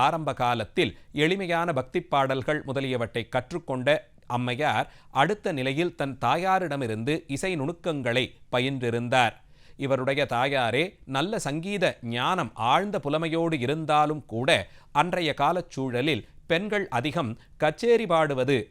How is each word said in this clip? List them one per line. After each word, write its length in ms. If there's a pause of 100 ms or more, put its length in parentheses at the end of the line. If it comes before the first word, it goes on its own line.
ஆரம்ப 300
காலத்தில் 600 (220)
எளிமையான 560
பக்தி 320
பாடல்கள் 600
முதலியவற்றை 640
கற்றுக்கொண்ட 720 (300)
அம்மையார், 560 (340)
அடுத்த 320
நிலையில் 440
தன் 220
தாயாரிடமிருந்து 960 (140)
இசை 280
நுணுக்கங்களை 680 (260)
பயின்றிருந்தார். 840 (440)
இவருடைய 480
தாயாரே 560 (240)
நல்ல 320
சங்கீத 460 (240)
ஞானம், 420 (160)
ஆழ்ந்த 320
புலமையோடு 640
இருந்தாலும் 640
கூட, 320 (340)
அன்றைய 420
காலச்சூழலில் 920 (220)
பெண்கள் 440
அதிகம் 420 (240)
கச்சேரி 500
பாடுவது 520 (120)